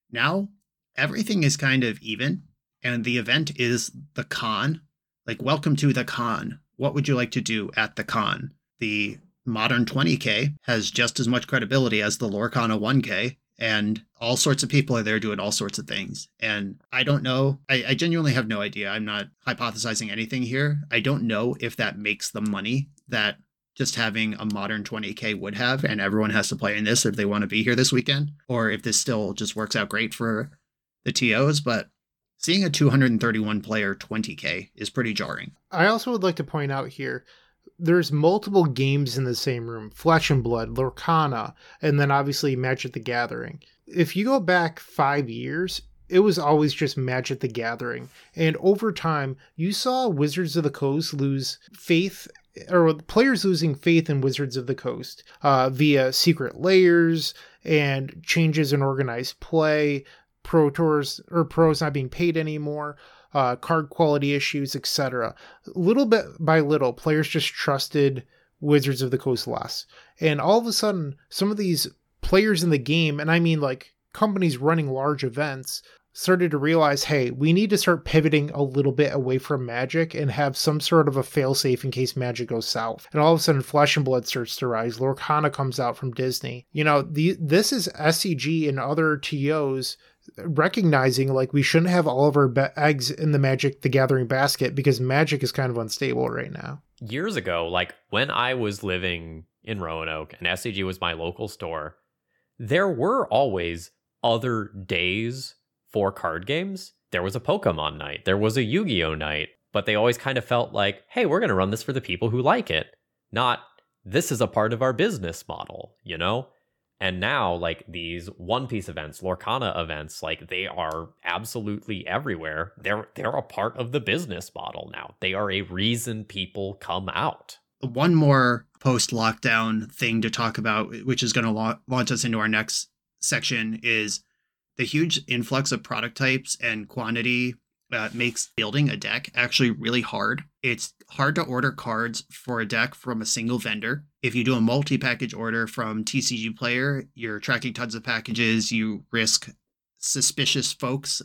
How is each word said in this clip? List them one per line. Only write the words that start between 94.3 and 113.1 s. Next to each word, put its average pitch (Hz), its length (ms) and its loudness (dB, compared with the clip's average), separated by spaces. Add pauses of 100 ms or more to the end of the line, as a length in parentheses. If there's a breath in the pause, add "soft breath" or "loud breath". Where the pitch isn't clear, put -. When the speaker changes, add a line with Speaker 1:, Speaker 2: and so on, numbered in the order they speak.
Speaker 2:
because 135 260 2
Magic 139 440 2
is 123 80 -2
kind 131 180 -2
of 120 80 -4
unstable 123 500 -2
right 120 240 -6
now. 139 300 -12 (180)
Speaker 3:
Years 151 360 -6
ago, 87 320 -2
like, 90 260 -2 (160)
when 117 180 2
I 123 260 0
was 104 280 -4
living 87 640 -4 (180)
in 107 180 -8
Roanoke 80 560 -6
and 87 120 -4
S 92 140 -2
C 117 100 -6
G 95 100 -4
was 92 180 -4
my 85 120 -2
local 85 340 -6
store, 80 500 -10 (600)
there 147 300 0
were 185 400 0
always 92 640 0 (320)
other 113 480 0 (120)
days 104 720 -4 (360)
for 98 220 0
card 85 340 -6
games. 185 460 -6 (200)
There 90 100 0
was 98 120 -2
a 123 60 -4
Pokemon 78 560 -2
night, 73 300 -8
there 95 100 4
was 110 220 2
a 131 40 2
Yu-Gi-Oh 110 520 0
night, 76 340 -4 (240)
but 104 140 -2
they 107 80 2
always 117 240 2
kind 135 180 -4
of 117 80 -2
felt 120 300 -2
like, 101 340 0
"Hey, 247 160 0
we're 170 160 2
gonna 165 140 2
run 95 160 2
this 110 120 -4
for 135 120 -6
the 131 80 -2
people 90 260 -4
who 120 140 0
like 202 280 2
it," 80 180 -2 (440)